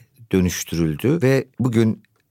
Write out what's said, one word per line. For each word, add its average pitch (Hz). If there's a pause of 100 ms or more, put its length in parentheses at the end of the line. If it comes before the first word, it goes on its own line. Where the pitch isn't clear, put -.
(320)
dönüştürüldü 90
ve 131 (100)
bugün 113 (280)